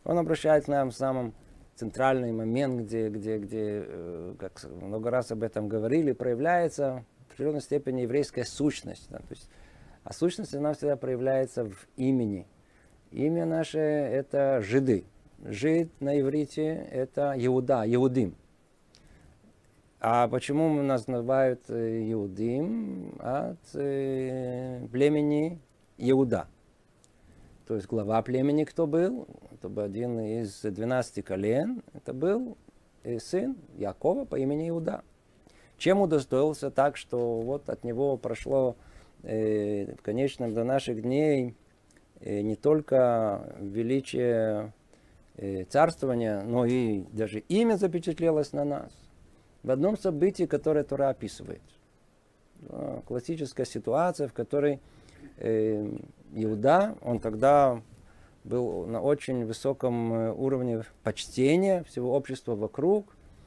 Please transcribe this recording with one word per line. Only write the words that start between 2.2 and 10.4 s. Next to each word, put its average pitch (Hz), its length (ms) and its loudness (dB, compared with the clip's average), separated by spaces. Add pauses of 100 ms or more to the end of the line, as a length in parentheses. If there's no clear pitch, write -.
момент, 120 500 0
где, 110 260 -2
где, 107 300 -4
где, 104 460 -4
э, 87 540 -10
как 95 200 -12
с-, - 100 -16
много 101 420 -6
раз 123 220 0
об 110 100 -6
этом 107 260 -4
говорили, 123 440 0
проявляется 139 920 0 (220)
в - 60 -20
определённой 147 280 -4
степени 131 420 -2
еврейская 123 420 -2
сущность, - 640 -4
да, - 80 -12
то - 120 -16
есть, - 180 -18 (560)
а - 80 -12
сущность, 175 420 -2